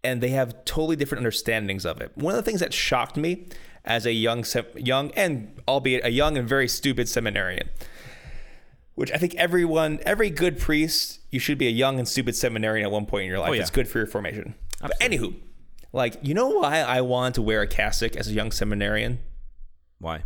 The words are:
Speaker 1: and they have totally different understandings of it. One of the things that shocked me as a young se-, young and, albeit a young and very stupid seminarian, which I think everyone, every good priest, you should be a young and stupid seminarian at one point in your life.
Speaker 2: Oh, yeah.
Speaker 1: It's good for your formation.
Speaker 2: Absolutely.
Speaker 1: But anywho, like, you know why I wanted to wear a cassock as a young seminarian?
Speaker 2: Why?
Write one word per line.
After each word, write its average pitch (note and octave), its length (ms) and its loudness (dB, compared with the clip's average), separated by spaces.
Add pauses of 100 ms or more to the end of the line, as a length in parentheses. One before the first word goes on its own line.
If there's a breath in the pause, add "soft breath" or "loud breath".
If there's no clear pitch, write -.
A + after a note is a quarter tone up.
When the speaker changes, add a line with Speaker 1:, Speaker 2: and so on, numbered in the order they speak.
Speaker 1:
and B2+ 180 0
they B2+ 80 2
have B2+ 360 0
totally D#3+ 300 2
different C#3 240 -2
understandings G#2+ 680 0
of D#2+ 160 -2
it. - 140 -8
One E3 180 0
of A3+ 100 2
the A3 60 0
things G#3+ 120 0
that - 120 0
shocked - 440 0
me E3+ 300 -2 (380 loud breath)
as A2+ 220 0
a A#2 60 2
young A2+ 300 2
se-, A#2 220 -2 (100)
young C3+ 360 0
and, D3+ 560 0
albeit B2+ 360 4
a A#2+ 60 2
young D3 280 4
and B2 120 0
very C3+ 180 4
stupid A#2+ 400 0
seminarian, G2+ 640 -2 (1300 loud breath)
which - 160 -2
I D3 60 -2
think E3+ 180 0
everyone, D#3+ 680 2
every G#3 280 2
good D#3+ 280 2
priest, - 600 2 (100)
you C3 100 -2
should C#3+ 200 0
be C3+ 80 4
a A#2 40 4
young C3 280 2
and A#2+ 80 -2
stupid B2 280 0
seminarian A2 500 0
at G2 60 0
one G#2 140 0
point G2+ 180 -2
in F#2 60 -4
your F#2 100 0
life. E2 100 2
Speaker 2:
Oh, - 40 2
yeah. A2 80 2
Speaker 1:
It's E2+ 80 -2
good C3 180 2
for - 120 -2
your G#2+ 80 0
formation. G#2 480 -6 (260)
Speaker 2:
Absolutely. - 160 -2 (100)
Speaker 1:
But A#3+ 40 0
anywho, - 240 -2 (580)
like, B2 300 0
you C#3+ 100 -2
know A#3+ 160 2
why D#3+ 300 2
I B2+ 220 2
wanted B2+ 340 0
to B2 80 4
wear G#2+ 180 4
a G2+ 60 0
cassock G#2+ 480 0
as E2+ 120 -4
a A2 60 -2
young G#2+ 180 0
seminarian? G#2+ 680 0 (800)
Speaker 2:
Why? D#2+ 260 -6